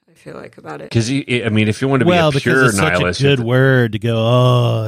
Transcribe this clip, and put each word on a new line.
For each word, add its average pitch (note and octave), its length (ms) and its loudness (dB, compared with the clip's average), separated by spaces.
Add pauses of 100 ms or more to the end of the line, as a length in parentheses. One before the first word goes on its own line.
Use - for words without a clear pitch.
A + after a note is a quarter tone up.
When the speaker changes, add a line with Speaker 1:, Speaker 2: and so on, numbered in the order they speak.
Speaker 1:
I E3+ 60 -20
feel C#3+ 220 -20
like, - 220 -20
about D3+ 220 -16
it. - 100 -18
Speaker 2:
'Cause A#2 200 -2
you, C3 340 -4
I A2+ 60 -2
mean, G#2+ 180 0
if A2 140 -4
you C3+ 60 0
want C3+ 120 0
to A#2+ 60 0
be F3 40 2
Speaker 3:
Well, E3+ 180 2
Speaker 2:
a D3 40 0
Speaker 3:
because C#3 120 -2
Speaker 2:
pure C3 220 2
Speaker 3:
it's G#2+ 100 0
such F#2 160 0
Speaker 2:
nihilist, F2+ 280 -2
Speaker 3:
a C3+ 40 0
Speaker 2:
you C#3 60 4
have C#3 80 2
Speaker 3:
good A#2+ 40 -4
Speaker 2:
to A2+ 60 -4
Speaker 3:
word B2+ 440 2
to A2 60 -4
go, A#2 180 -2
"Oh, A#2+ 720 2